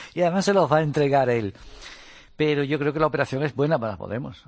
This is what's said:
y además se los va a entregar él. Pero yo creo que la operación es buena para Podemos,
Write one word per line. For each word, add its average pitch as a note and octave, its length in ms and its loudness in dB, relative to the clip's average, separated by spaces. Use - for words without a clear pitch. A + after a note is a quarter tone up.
y E3+ 80 -4
además F3+ 240 2
se G3+ 80 2
los E3 180 4
va D#3 60 6
a D#3+ 60 4
entregar C#3 460 2
él. A2 240 0
Pero D3+ 280 0
yo C#3+ 140 -2
creo C#3+ 160 -2
que D#3 60 -4
la D#3 80 4
operación C#3 340 -2
es D3 140 -4
buena D3 240 2
para A2 180 -4
Podemos, A2 500 -10